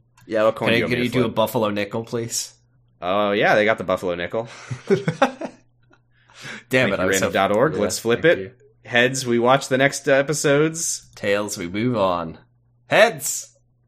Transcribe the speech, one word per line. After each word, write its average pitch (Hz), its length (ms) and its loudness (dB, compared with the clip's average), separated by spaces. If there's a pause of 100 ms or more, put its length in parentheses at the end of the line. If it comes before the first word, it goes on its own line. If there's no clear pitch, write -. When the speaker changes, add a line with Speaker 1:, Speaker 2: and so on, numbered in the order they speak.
(260)
Speaker 1:
Yeah, 107 180 0
what 110 100 4
coin 120 140 -2
Speaker 2:
Can 117 40 2
Speaker 1:
do - 20 2
Speaker 2:
I, 117 40 2
Speaker 1:
you 110 60 0
want - 80 -4
Speaker 2:
can 120 80 0
Speaker 1:
me 123 60 0
Speaker 2:
you 117 40 -4
Speaker 1:
to - 40 -8
Speaker 2:
do 127 60 2
a 120 40 2
Speaker 1:
flip? 110 100 -4
Speaker 2:
buffalo 110 360 0
nickel, 104 340 -4
please? 117 500 -6 (460)
Speaker 1:
Oh, 101 320 0
yeah, 139 240 2
they 107 80 4
got 110 140 2
the 101 60 -8
buffalo 92 300 -2
nickel. 87 320 -6 (420)
Speaker 2:
<laughs> - 0 - (1800)
Damn 127 200 2
Speaker 1:
Thank 98 60 0
Speaker 2:
it, 87 40 -2
Speaker 1:
you, 87 40 -2
Speaker 2:
I 95 40 0
was 95 120 2
so 107 80 0
Speaker 1:
random 98 60 -4
dot 98 240 2
org. 135 180 2
Speaker 2:
Yeah, 95 60 -2
Speaker 1:
Let's 101 180 -2
flip 117 240 0
Speaker 2:
thank 160 160 4
Speaker 1:
it. - 20 -8
Speaker 2:
you. 95 120 -12 (320)
Speaker 1:
Heads, 127 420 2
we 120 120 2
watch 127 300 4
the 131 100 0
next 139 300 0
episodes. 147 1080 0
Speaker 2:
Tails, 104 440 -2
we 87 100 -6
move 113 280 -2
on. 87 420 0 (480)
Heads! 180 720 0 (320)